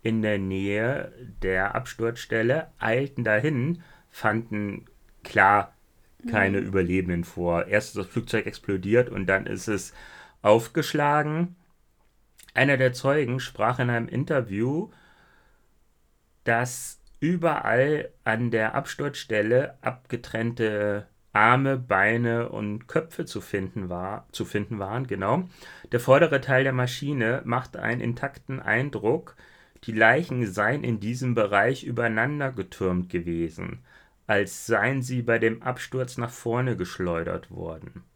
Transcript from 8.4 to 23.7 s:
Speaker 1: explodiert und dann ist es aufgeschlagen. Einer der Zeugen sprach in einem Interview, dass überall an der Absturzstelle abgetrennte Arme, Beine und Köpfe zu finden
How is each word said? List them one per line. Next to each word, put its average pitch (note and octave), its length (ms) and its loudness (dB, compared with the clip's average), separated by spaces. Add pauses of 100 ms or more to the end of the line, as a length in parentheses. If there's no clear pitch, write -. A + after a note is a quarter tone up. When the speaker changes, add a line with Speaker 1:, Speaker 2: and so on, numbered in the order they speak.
Speaker 1:
explodiert G2+ 640 0
und G2 160 -4
dann F#2+ 200 0
ist G2+ 220 -8
es G2+ 240 -4 (500)
aufgeschlagen. D3 1120 2 (960)
Einer C#3 220 4
der B2+ 160 4
Zeugen C3 480 0
sprach A#2+ 380 -2
in A#2+ 120 0
einem A#2 180 0
Interview, B2+ 840 -2 (1500)
dass A#2+ 560 -2 (200)
überall D3+ 920 0 (140)
an A2+ 260 0
der A2 240 0
Absturzstelle B2 1080 0
abgetrennte A2+ 1200 -2 (260)
Arme, B2+ 460 6
Beine A#2 720 2
und G#2+ 380 -6
Köpfe E3 360 -4
zu - 160 -8
finden F#2+ 480 -6